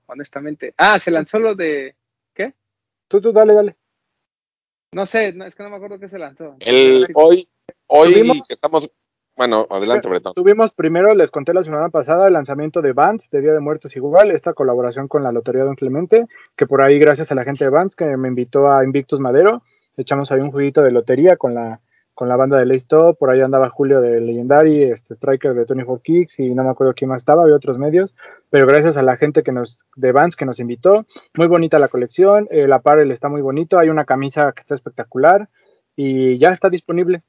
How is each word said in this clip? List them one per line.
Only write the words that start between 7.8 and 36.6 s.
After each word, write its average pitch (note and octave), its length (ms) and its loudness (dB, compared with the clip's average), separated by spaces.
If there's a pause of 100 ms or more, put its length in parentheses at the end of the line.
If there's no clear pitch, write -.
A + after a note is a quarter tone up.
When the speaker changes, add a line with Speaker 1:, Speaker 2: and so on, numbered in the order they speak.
Speaker 3:
hoy D#3+ 260 6
Speaker 2:
Tuvimos G#3+ 340 2
Speaker 3:
que B2 80 -10
estamos, D#3 340 -4 (460)
bueno, A#2 340 -2
adelante, G#2 340 -4
Speaker 2:
tu-, - 60 -8
Speaker 3:
Bretón. F2+ 240 -6
Speaker 2:
tuvimos G#3 400 2
primero, F3 400 0
les F3 160 2
conté D3+ 240 -8
la F#3 100 0
semana D#3 260 -6
pasada, E3 380 0
el F#3 60 4
lanzamiento D3 480 -6
de C#3 120 -2
Vans, F#3+ 360 -2
de C#3+ 120 -4
Día D3+ 120 0
de D#3 60 0
Muertos D3 360 -10
igual, D#3+ 360 2
esta E3 220 -4
colaboración B2+ 540 -4
con D3 140 -2
la C3 100 -4
Lotería A#2+ 340 -4
Don C#3 100 -4
Clemente, E3+ 500 -2 (320)
que C#3+ 80 0
por C#3 160 0
ahí, C#3 160 4
gracias D3 340 2
a C#3 40 -4
la B2+ 80 -4
gente C#3 220 -6
de C3+ 40 0
Vans, E3+ 260 -2
que D3 220 -4
me C3 120 -6
invitó B2+ 420 0
a C3+ 120 2
Invictus C3+ 360 -4
Madero, D#3+ 420 2 (360)
echamos C#3 340 -6
ahí C3+ 80 0
un C#3 120 -6
juguito C#3 300 -2
de C3+ 100 4
lotería C3 460 2
con B2 180 -4
la, A2+ 240 -10 (360)
con B2 140 -8
la B2 60 -2
banda C3+ 240 2
de B2+ 80 0
Lace C3 200 -2
Top, E3 300 4
por C3+ 140 0
ahí C3 100 2
andaba C3 300 0
Julio C3+ 280 0
de A#2 220 0
Legendary, C#3 640 2
este, A#2 320 -6
Striker C3+ 400 -4
de A#2 100 -2
Twenty-four B2+ 380 -6
Kicks, E3+ 360 -2
y B2+ 140 -4
no C3 100 -2
me C3 60 0
acuerdo C3 240 0
quién C3 160 -6
más B2+ 140 -8
estaba, D#3+ 180 4
había D3+ 140 4
otros C3+ 240 -4
medios, F3+ 340 -2 (380)
pero C3+ 160 4
gracias D3+ 300 2
a C#3 40 -2
la B2+ 160 0
gente D3+ 240 -2
que D3 100 -4
nos, B2 320 -10 (120)
de B2+ 160 -2
Vans D#3 240 2
que C#3+ 100 -8
nos B2 140 -8
invitó, F3 480 0 (260)
muy E3+ 140 0
bonita E3 320 2
la C#3 80 2
colección, G3 640 0
el C#3+ 200 2
apparel D3 400 2
está C3+ 180 -8
muy D3 120 -8
bonito, D#3 380 -2
hay D#3+ 100 4
una D#3 160 -2
camisa C#3 460 -2
que - 80 -14
está - 160 -10
espectacular, D3 760 -2 (460)
y C3 420 -2
ya D3+ 120 4
está F#3 200 -2